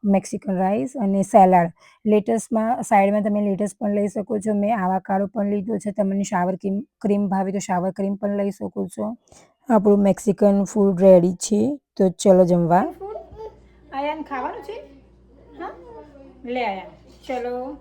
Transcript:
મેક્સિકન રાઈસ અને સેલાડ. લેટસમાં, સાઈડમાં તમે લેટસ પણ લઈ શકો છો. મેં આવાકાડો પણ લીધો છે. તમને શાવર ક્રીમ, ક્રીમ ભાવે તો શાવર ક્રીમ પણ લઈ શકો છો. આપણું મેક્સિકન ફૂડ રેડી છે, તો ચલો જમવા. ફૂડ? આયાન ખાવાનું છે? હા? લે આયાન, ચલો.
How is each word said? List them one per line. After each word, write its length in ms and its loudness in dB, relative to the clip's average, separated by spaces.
મેક્સિકન 520 -2
રાઈસ 420 -2
અને 240 0
સેલાડ. 520 4
લેટસમાં, 760 0
સાઈડમાં 400 2
તમે 180 0
લેટસ 380 -2
પણ 160 -2
લઈ 120 0
શકો 320 -6
છો. 140 -2
મેં 260 0
આવાકાડો 480 -2
પણ 220 -4
લીધો 280 -2
છે. 140 -6
તમને 320 -2
શાવર 320 -2
ક્રીમ, 260 -4
ક્રીમ 260 0
ભાવે 240 -2
તો 80 -4
શાવર 320 -2
ક્રીમ 240 -4
પણ 220 -4
લઈ 140 -2
શકો 360 -8
છો. 280 -8
આપણું 300 4
મેક્સિકન 640 2
ફૂડ 380 0
રેડી 320 8
છે, 460 -2
તો 140 2
ચલો 360 4
જમવા. 540 2
ફૂડ? 160 -12
આયાન 300 -6
ખાવાનું 400 -8
છે? 180 -14
હા? 140 -12
લે 200 -6
આયાન, 220 -8
ચલો. 540 -8